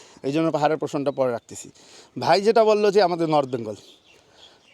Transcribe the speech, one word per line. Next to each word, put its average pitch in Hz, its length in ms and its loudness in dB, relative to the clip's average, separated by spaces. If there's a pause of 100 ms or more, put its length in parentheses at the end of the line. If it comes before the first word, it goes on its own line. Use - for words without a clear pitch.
(220)
এই 139 100 -4
জন্য 160 180 0
পাহাড়ের 151 280 0
প্রশ্নটা 143 320 -6
পরে 131 220 -2
রাখতেছি। - 380 -12 (480)
ভাই 160 240 2
যেটা 220 220 4
বললো 208 260 2
যে 196 120 4
আমাদের 170 260 0
নর্থ 147 200 0
বেঙ্গল, 113 260 -8 (1000)